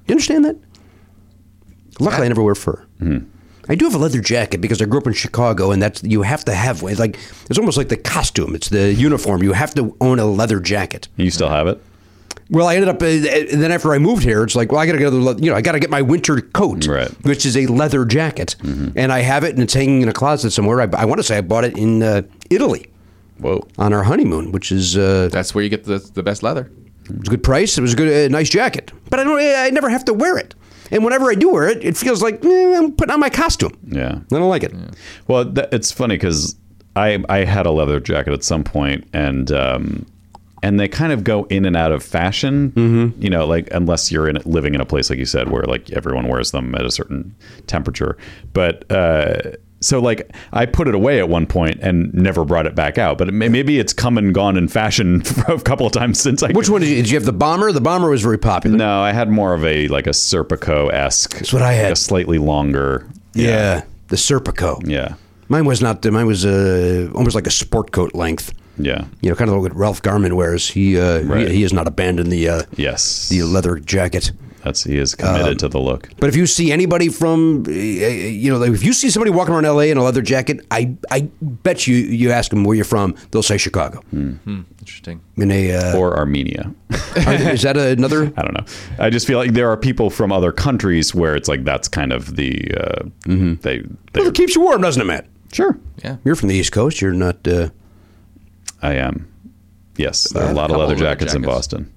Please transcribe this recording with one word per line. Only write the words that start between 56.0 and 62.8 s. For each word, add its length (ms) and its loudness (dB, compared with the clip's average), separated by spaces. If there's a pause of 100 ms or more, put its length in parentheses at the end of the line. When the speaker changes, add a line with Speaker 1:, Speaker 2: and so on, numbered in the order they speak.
Speaker 3:
since 200 0
I 120 2
Speaker 1:
Which 160 2
one 100 2
did 100 2
you, 60 0
did 140 2
you 80 2
have 80 -2
the 80 0
bomber? 400 0
The 80 0
bomber 280 2
was 120 2
very 160 2
popular. 400 2
Speaker 3:
No, 240 2
I 100 2
had 180 0
more 240 2
of 120 0
a, 240 2
like, 180 -2
a 60 0 (540)
Serpico-esque. 720 0
Speaker 1:
That's 140 -4
what 80 2
I 120 2
had. 180 2
Speaker 3:
A 40 -2
slightly 420 0
longer. 720 0 (260)